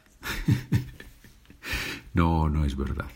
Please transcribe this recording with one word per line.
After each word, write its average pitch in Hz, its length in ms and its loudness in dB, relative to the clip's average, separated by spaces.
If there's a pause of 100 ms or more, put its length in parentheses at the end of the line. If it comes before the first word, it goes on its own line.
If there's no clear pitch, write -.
(200)
<laughs> - 720 0 (1200)
No, 82 360 4
no 76 160 2
es 71 100 0
verdad. - 400 -4